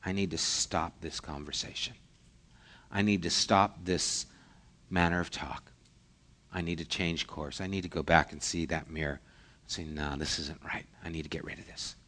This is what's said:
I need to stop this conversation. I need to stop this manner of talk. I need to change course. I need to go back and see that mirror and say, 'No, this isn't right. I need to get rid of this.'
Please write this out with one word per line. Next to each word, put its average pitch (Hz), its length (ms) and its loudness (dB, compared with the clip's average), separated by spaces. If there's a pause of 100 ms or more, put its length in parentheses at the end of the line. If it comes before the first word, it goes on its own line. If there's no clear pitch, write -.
I 92 80 -2
need 98 180 2
to 82 80 -4
stop - 600 0
this 82 180 -8
conversation. - 760 -6 (960)
I 101 120 2
need 101 220 4
to 85 60 0
stop 98 540 6
this - 420 0 (640)
manner 87 320 4
of 85 100 -2
talk. - 420 -8 (800)
I 92 80 -2
need 85 180 0
to 85 60 -4
change 82 420 0
course. 76 340 -6
I 95 60 -4
need 95 160 -2
to 90 60 -4
go 85 140 -2
back 82 300 6
and 73 100 -10
see 82 240 0
that 80 240 -2
mirror 76 300 -2 (420)
and - 80 -14
say, 87 140 -6
'No, 76 320 -4
this 76 220 -2
isn't 78 260 -8
right. - 220 -6 (180)
I 78 40 -8
need 80 140 -6
to - 60 -8
get - 160 -6
rid - 140 -10
of - 80 -14
this.' - 300 -10 (120)